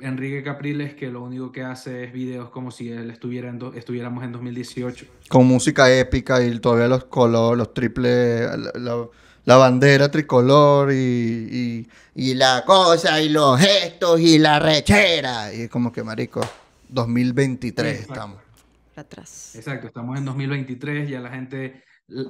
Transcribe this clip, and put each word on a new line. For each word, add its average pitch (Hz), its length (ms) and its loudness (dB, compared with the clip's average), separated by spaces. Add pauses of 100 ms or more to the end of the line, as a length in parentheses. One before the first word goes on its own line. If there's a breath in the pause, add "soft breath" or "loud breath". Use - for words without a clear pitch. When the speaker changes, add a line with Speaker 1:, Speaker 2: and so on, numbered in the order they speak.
Speaker 1:
Enrique 135 420 -8
Capriles, 143 520 -8
que 131 140 -12
lo 123 140 -14
único 127 280 -12
que 127 100 -14
hace 127 440 -12
es 120 60 -16
videos 127 380 -12
como 127 220 -14
si 120 180 -14
él 117 220 -12
estuviera 123 380 -12
en 120 100 -12
do-, 123 140 -14
estuviéramos 123 500 -10
en 120 80 -10
dos 120 100 -14
mil 123 120 -10
dieciocho. 123 520 -10 (240)
Speaker 2:
Con 127 180 8
música 127 440 4
épica 127 520 2
y 120 160 -2
todavía 120 280 2
los 127 180 0
color, 117 500 2
los 120 180 -2
triple, 123 720 0 (120)
la, 113 160 -8
la, 120 340 -8 (380 soft breath)
la 123 120 8
bandera 135 520 6
tricolor 143 840 4
y, 135 40 0
y, 120 920 -4 (280 soft breath)
y 127 180 -4
la 131 320 2
cosa 170 560 4
y 156 80 0
los 143 300 4
gestos 175 600 2
y 160 200 6
la 151 180 4
rechera. 147 960 0
Y 113 80 -10
es 117 80 -10
como 120 220 -4
que, 113 100 -10
marico, 110 400 -8 (480)
dos 123 180 -4
mil 123 260 -2
veintitrés 120 680 -4
Speaker 1:
Exacto. 104 120 -16
Speaker 2:
estamos. 101 280 -16 (540)
Speaker 3:
Para 151 100 -20
atrás. - 500 -20
Speaker 1:
Exacto, 123 300 -14
estamos 123 320 -12
en 139 80 -8
dos 127 100 -10
mil 139 140 -8
veintitrés, 143 580 -8
ya 131 120 -10
la 123 100 -14
gente, 131 540 -14 (460 soft breath)